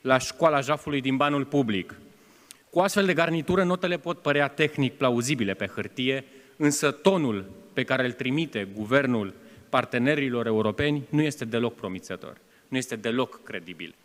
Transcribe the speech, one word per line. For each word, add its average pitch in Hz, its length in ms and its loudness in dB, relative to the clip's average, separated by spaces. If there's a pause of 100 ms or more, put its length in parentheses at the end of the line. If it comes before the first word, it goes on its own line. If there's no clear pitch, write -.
la 131 160 4
școala 151 420 2
jafului 143 420 -2
din 131 160 0
banul 143 280 2
public. 113 500 0 (720)
Cu 170 100 0
astfel 196 260 2
de 185 80 2
garnitură, 165 500 2
notele 180 340 0
pot 170 240 -6
părea 143 260 2
tehnic 147 460 0
plauzibile 120 600 0
pe 101 120 -4 (100)
hârtie, 127 500 -4 (320)
însă 147 340 2
tonul 139 540 2 (280)
pe 127 100 0
care 127 220 0
îl 123 60 -2
trimite 127 640 -4
guvernul 113 580 0 (360)
partenerilor 127 760 0
europeni 113 640 0
nu 151 120 2
este 143 240 -2
deloc 117 300 -2
promițător, 92 640 -10 (300)
nu 131 100 -6
este 120 180 -6
deloc 117 480 -4
credibil. 87 600 -14